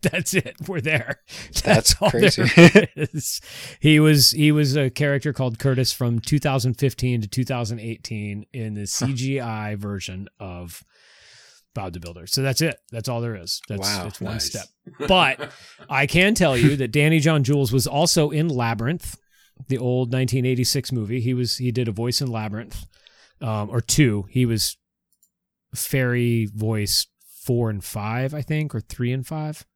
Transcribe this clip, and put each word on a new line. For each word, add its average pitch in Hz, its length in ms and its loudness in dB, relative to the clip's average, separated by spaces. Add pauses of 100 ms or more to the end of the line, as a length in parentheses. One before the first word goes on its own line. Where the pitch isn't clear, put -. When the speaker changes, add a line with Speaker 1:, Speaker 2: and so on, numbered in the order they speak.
Speaker 1:
That's - 320 -2
it. 185 220 -2 (120)
We're 185 120 -4
there. 143 400 -2 (320)
That's - 100 -4
Speaker 2:
That's 110 400 4
Speaker 1:
all 107 80 4
Speaker 2:
crazy. 123 340 4 (120)
Speaker 1:
there 170 360 4
<laughs> - 40 -20
is. - 460 -6 (400)
He 151 180 6
was, 151 320 6
he 151 220 4
was 147 240 2
a 135 120 2
character 139 440 -2
called 123 260 -2
Curtis 131 320 0
from 117 280 0
two 147 200 0
thousand 131 360 0
fifteen 127 460 0
to 104 60 -6
two 127 160 -2
thousand 120 380 -4
eighteen 107 720 -8
in 110 220 -8
the 104 60 -8
Speaker 2:
Huh. 101 40 -8 (220)
Speaker 1:
C 135 60 -2
G 135 280 -2
I 110 340 -6
version 98 540 -8 (100)
of 87 440 -14 (960)
Bob 95 160 -8
the 87 60 -12
Builder. 85 280 -14
So - 140 0
that's 135 200 0
it. 160 140 0 (160)
That's 113 160 -8
all 120 140 -2
there 117 140 -4
is. 92 340 -8
That's, 101 180 -4
Speaker 2:
Wow. 98 160 -4
Speaker 1:
that's 101 160 -10
one - 140 -6
Speaker 3:
Nice. 110 160 -4
Speaker 1:
step. 95 160 -8 (420)
But 143 440 2 (200)
Speaker 3:
<laughs> - 180 -20
Speaker 1:
I 143 180 2
can 190 280 4
tell 147 220 4
you 147 180 6
that 127 160 -2
Danny 151 280 4
John 151 240 4
Jules 139 280 2
was 123 160 2
also 147 440 2
in 156 180 0
Labyrinth, 120 680 -2 (540)
the 135 80 0
old 123 340 0
nineteen 131 340 0
eighty-six 123 460 0
movie. 117 300 -2
He 123 120 0
was, 123 240 -2
he 123 140 -2
did 120 160 0
a 113 40 -2
voice 117 300 -2
in 135 100 -4
Labyrinth, 110 540 -8 (560)
um, 107 280 -4
or 120 120 0
two. 107 480 4
He 127 160 2
was 113 320 -2 (1000)
fairy 120 800 0
voice 107 540 -2 (380)
four 120 240 2
and 101 140 -6
five, 117 500 -4
I - 80 -6
think, 151 340 -4
or 113 60 -2
three 123 300 -4
and 131 140 -4
five. 151 400 -8 (100)